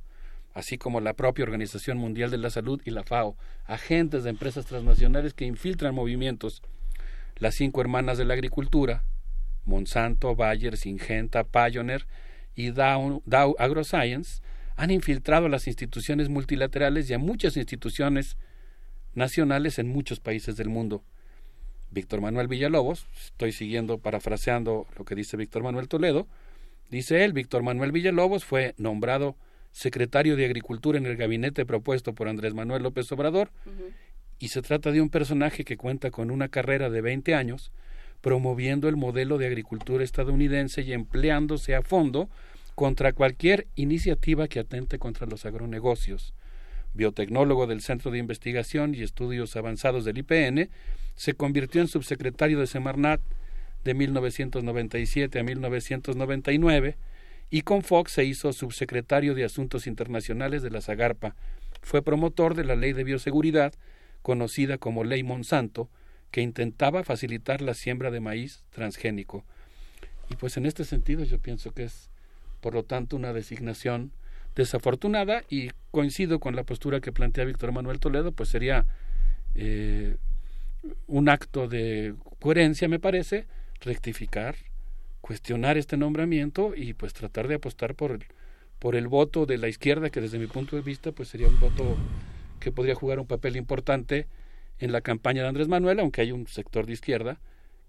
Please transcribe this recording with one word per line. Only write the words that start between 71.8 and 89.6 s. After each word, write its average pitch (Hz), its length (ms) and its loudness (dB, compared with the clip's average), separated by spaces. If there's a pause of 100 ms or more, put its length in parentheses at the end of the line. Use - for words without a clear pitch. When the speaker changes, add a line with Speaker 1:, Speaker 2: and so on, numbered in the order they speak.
Speaker 1:
es, - 260 -12 (500)
por 113 140 -4
lo 113 100 -2
tanto, 127 320 -4
una 127 160 -4
designación 117 800 -6 (420)
desafortunada 202 960 2
y 131 200 -4 (220)
coincido 156 480 2
con 123 180 -4
la 123 60 -2
postura 139 360 -2
que 127 140 -6
plantea 123 320 4
Víctor 127 260 -2
Manuel 127 280 -2
Toledo, 147 340 2
pues 110 160 0
sería, 123 360 6 (680)
eh, 107 640 2 (920)
un 143 220 6
acto 135 380 2
de 113 460 -2 (260)
coherencia, 160 480 4
me 165 120 2
parece, 196 480 0 (340)
rectificar, 117 720 -4 (640)
cuestionar 120 580 0
este 143 200 -2
nombramiento 151 800 0
y 120 180 -6
pues - 200 -8
tratar 113 340 -6
de 151 80 -2
apostar 131 400 -6
por 143 160 -4
el, 107 140 -8 (520)
por 120 180 0
el 120 120 0
voto 147 400 4
de 127 100 0
la 117 100 -2